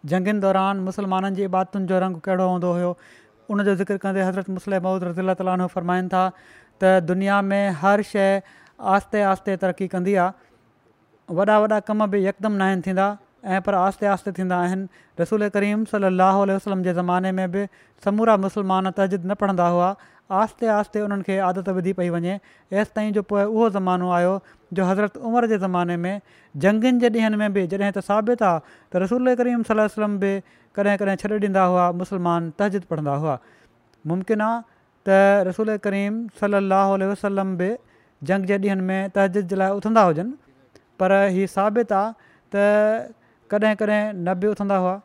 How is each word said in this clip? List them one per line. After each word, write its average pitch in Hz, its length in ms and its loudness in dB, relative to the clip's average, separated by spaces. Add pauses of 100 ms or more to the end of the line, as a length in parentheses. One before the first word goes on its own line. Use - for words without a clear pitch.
جنگين 185 380 -2
دوران 196 360 0 (100)
مسلمانن 190 460 -4
جي 196 120 -4
عبادتن 190 420 -2
جو 185 120 0
رنگ 180 260 -4
ڪهڙو 185 240 0
هوندو 180 240 0
هيو، 175 180 -2 (580)
ان 208 160 -2
جو 202 140 2
ذڪر 196 240 -2
ڪندي 190 240 0
حضرت 190 220 -4
مسلم 185 340 -4
موعود 185 200 -2
رضي 175 180 -4
الله 185 120 0
تعاليٰ 185 260 -2
عنه 180 140 0
فرمائن 180 360 -2
ٿا 185 120 2 (600)
ته 190 260 6
دنيا ۾ 196 320 0 (400)
هر 202 300 4
شيءِ 196 340 0 (480)
آهستي 202 380 0
آهستي 190 340 -2
ترقي 185 320 -2
ڪندي 185 180 0 (120)
آهي، - 1120 -12
وڏا 214 240 4
وڏا 214 160 0 (100)
ڪم 214 160 0
به 202 220 0
يڪدم 202 340 -4
نه 190 80 2
آهن 185 160 -2
ٿيندا، ۽ 190 220 0 (580)
پر 202 140 0
آهستي 196 320 0
آهستي 196 260 -4
ٿيندا 180 300 -2
آهن. 190 180 -4 (360)
رسول 208 280 0
ڪريم 208 420 0
صلي 202 160 0
الله 190 360 4
عليه 190 160 0
وسلم 185 280 -4
جي 180 60 -2
زماني ۾ 180 380 -2 (240)
به 202 120 -4 (360)
سمورا 214 320 4 (100)
مسلمان 190 480 0
تهجد 190 320 -2
نه 202 160 -2
پڙهندا 185 320 2
هئا، 175 160 2 (480)
آهستي 220 320 0
آهستي 208 360 0
انهن 202 220 -4
کي 190 100 0 (100)
عادت 185 300 -2
وڌي 185 220 -2
پئي 175 160 0
وڃي، 175 220 -4 (340)
ايستائين 214 460 -2
جو 202 60 -2 (100)
پوءِ 202 100 2
اهو 220 320 2
زمانو 180 440 0
آيو 185 200 2 (320)
جو 185 180 0
حضرت 202 280 -2
عمر 233 340 0
جي 214 140 2
زماني ۾ 175 320 0 (580)
جنگين 220 480 2
جي 240 60 4
ڏينهن ۾ 220 300 0 (160)
به، 190 180 0
جڏهن 196 240 -2
ته 185 100 -4
ثابت 220 420 0
آهي 165 100 0 (320)
ته 180 120 0
رسول 254 320 0
ڪريم 240 320 0
صلي 220 80 0
الله 214 120 2
عليه - 100 -8
وسلم 208 260 -2
به 196 180 -2 (340)
ڪڏهن 202 260 0
ڪڏهن 196 220 -2
ڇڏي 214 220 -2
ڏيندا 190 240 2
هئا 180 220 2 (100)
مسلمان، 170 560 -2
تهجد 202 320 -2
پڙهندا 151 340 -2
هئا. 147 120 -2 (720)
ممڪن 190 420 -2
آهي 233 160 -4 (420)
ته 196 440 6
رسول 214 260 -2 (120)
ڪريم 202 360 -2 (160)
صلي 202 240 0
الله 196 320 2
عليه 190 160 -2
وسلم 196 480 -4
به 196 180 -2 (440)
جنگ 185 300 -2
جي 202 120 2
ڏينهن ۾ 190 240 0 (320)
تهجد 196 340 0
جي 190 100 0
لاءِ 196 140 0
اٿندا 214 320 4
هجن، 180 240 -2 (640)
پر 190 200 4 (180)
هي 190 220 0
ثابت 214 420 0
آهي 220 140 -2 (380)
ته 202 140 2 (840)
ڪڏهن 208 340 2
ڪڏهن 208 420 -2
نه 185 160 0
به 208 140 0
اٿندا 196 300 0
هئا. 185 200 0